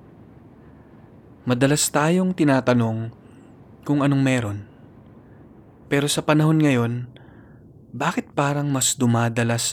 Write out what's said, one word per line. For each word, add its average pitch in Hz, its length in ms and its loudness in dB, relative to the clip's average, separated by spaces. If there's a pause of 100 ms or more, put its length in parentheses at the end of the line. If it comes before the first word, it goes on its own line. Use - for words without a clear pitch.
(1500)
Madalas 135 400 2
tayong 180 480 0
tinatanong 123 720 0 (800)
kung 143 160 0
anong 139 160 2
meron. 110 480 -2 (1200)
Pero 143 240 0
sa - 80 -2
panahon 156 400 2
ngayon, 123 480 0 (880)
bakit 147 400 -6
parang 143 320 -2
mas 135 320 -2
dumadalas 117 720 0